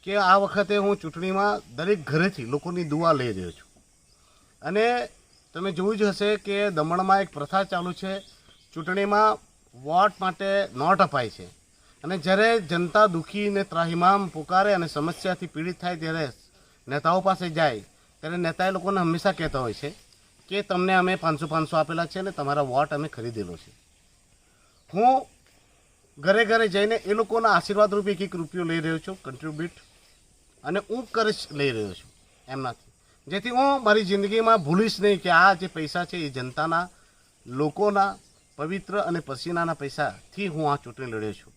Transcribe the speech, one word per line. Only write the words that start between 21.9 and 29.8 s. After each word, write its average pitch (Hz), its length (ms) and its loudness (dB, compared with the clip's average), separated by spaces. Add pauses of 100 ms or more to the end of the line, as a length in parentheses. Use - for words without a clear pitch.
છે 185 120 -10
અને 190 120 -6
તમારા 143 320 -2
વોટ 139 320 0
અમે 147 140 -4
ખરીદેલો 110 480 -8
છે. - 140 -20 (1200)
હું 254 320 4 (920)
ઘરે 196 260 4
ઘરે 220 240 2
જઈને 202 260 0
એ 202 180 -4
લોકોના 220 360 0
આશીર્વાદ 202 460 4
રૂપે 202 180 0
એક 180 100 -4
એક 185 140 -6
રૂપિયો 170 280 -6
લઈ 165 160 -2
રહ્યો 160 180 -2
છું, 185 240 -12
કોન્ટ્રીબ્યુટ, 156 480 -10 (960)